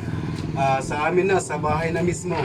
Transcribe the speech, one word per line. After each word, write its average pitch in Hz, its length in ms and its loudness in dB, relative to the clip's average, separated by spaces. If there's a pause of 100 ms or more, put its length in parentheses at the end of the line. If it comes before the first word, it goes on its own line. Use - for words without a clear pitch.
(580)
ah, 135 240 2
sa 151 240 -2
amin 180 240 4
na, 190 80 4
sa 156 200 -4
bahay 156 360 0
na 170 80 0
mismo, 175 320 0 (100)